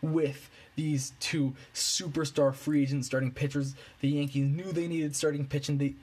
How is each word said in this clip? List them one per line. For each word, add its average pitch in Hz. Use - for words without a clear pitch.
with 156
these 151
two 139
superstar 147
free 147
agent 135
starting 131
pitchers. 139
The 139
Yankees 139
knew 180
they 170
needed 156
starting 147
pitching. 139
They, 139